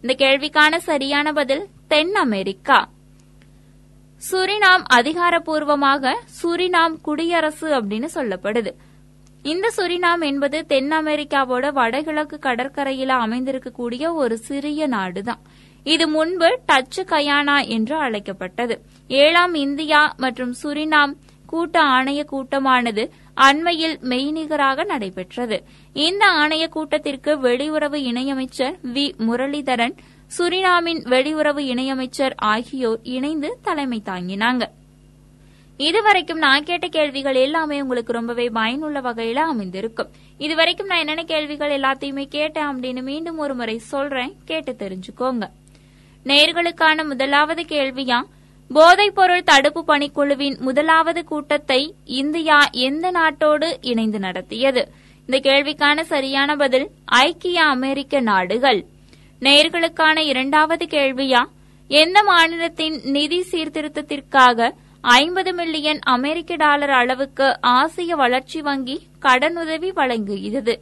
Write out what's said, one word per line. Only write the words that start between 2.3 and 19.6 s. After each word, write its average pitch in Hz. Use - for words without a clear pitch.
சுரினாம் 381
அதிகாரப்பூர்வமாக 294
சுரினாம் 339
குடியரசு 320
அப்படின்னு 226
சொல்லப்படுது. 214
இந்த 349
சுரினாம் 349
என்பது 277
தென் 277
அமெரிக்காவோட 294
வடகிழக்கு 294
கடற்கரையில 262
அமைந்திருக்கக்கூடிய 254
ஒரு 233
சிறிய 294
நாடுதான். 202
இது 320
முன்பு 330
டச்சு 285
கயானா 285
என்று 226
அழைக்கப்பட்டது. 220
ஏழாம் 330
இந்தியா 294